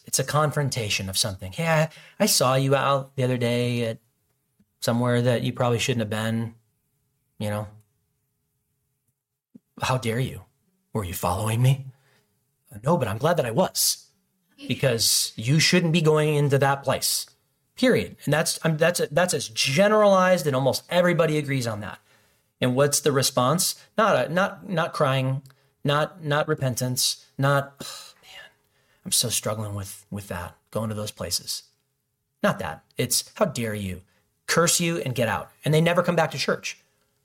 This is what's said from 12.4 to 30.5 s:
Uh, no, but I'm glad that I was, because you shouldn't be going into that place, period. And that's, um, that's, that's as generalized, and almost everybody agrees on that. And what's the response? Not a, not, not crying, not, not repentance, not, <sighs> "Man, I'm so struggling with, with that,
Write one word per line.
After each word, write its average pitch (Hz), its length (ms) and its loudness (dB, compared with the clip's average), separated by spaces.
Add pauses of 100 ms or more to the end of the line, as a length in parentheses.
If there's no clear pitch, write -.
Uh, 104 100 -16
no, 165 140 0
but 135 100 -2
I'm 107 100 -4
glad 160 200 0
that 139 80 0
I 113 60 -4
was, - 560 -2 (600)
because - 680 0
you 131 240 0
shouldn't 170 340 2
be 170 80 2
going 151 340 2
into 143 220 2
that 139 260 2
place, - 440 -2 (480)
period. 160 500 2
And 143 80 2
that's, 165 320 0
um, 160 120 0
that's, 170 220 2 (120)
that's 175 220 2
as 139 140 -4
generalized, 185 960 4
and 135 100 0
almost 131 340 2
everybody 170 480 4
agrees 135 280 -2
on 107 140 -4
that. 98 200 -12 (600)
And 127 160 0
what's 143 240 2
the 147 140 0
response? 135 640 0 (220)
Not 175 300 2
a, 156 60 -8
not, 190 340 -2
not 165 240 -2
crying, 135 520 0 (400)
not, 151 400 -2
not 151 260 0
repentance, 127 760 -2 (120)
not, 139 420 0
<sighs> - 420 -18
"Man, - 280 -20 (560)
I'm - 80 -8
so - 160 0
struggling 107 460 -6
with, - 360 -12
with 101 160 -12
that, 87 300 -12 (140)